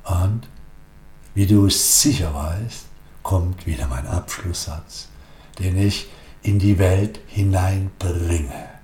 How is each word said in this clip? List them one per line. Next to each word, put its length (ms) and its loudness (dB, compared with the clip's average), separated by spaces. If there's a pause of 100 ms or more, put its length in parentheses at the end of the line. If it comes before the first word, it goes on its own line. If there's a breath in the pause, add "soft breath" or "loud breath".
Und 440 -2 (840)
wie 140 2
du 220 6
sicher 640 2
weißt, 520 -6 (360)
kommt 440 -2
wieder 220 -2
mein 200 -4
Abschlusssatz, 1000 -8 (520 loud breath)
den 180 0
ich 320 0 (320 loud breath)
in 180 2
die 180 6
Welt 500 2
hineinbringe 1400 -2 (140)